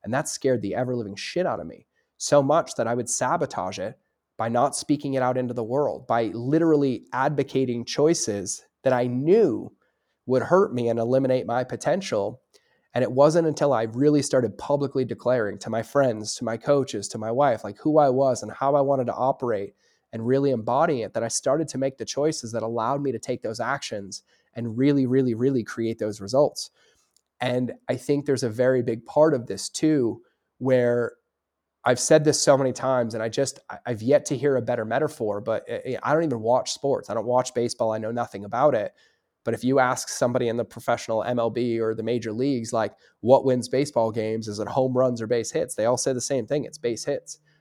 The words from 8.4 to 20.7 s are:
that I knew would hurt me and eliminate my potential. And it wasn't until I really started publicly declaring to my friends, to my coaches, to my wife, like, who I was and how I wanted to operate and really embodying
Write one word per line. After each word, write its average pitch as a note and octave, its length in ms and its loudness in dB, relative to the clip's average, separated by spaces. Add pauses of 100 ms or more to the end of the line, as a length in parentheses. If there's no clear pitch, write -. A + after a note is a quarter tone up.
that C3 100 2
I B2 140 2
knew C#3 640 2 (560)
would B2 160 2
hurt F3 300 4
me A#2+ 160 0
and A#2 100 0
eliminate B2+ 480 2
my A#2+ 160 -2
potential. B2 760 -2 (560)
And B2 60 2
it A2 80 -2
wasn't D#3 340 6
until D3 280 2
I A2+ 100 2
really C3+ 400 2
started B2 340 2
publicly C#3 480 -2
declaring A2 540 -2
to - 100 -10
my A2+ 140 -2
friends, A2+ 540 0
to - 60 -8
my A2+ 140 -4
coaches, B2+ 520 0
to A#2 100 -8
my G#2+ 100 -6
wife, B2 340 2
like, G2+ 140 -10
who D#3 220 2
I C#3+ 100 6
was C3 320 2
and G#2 100 -10
how C#3 220 0
I C#3+ 80 4
wanted C3+ 240 0
to A#2 80 -4
operate A#2 640 -2 (360)
and A2+ 140 -8
really C#3 240 2
embodying B2 520 0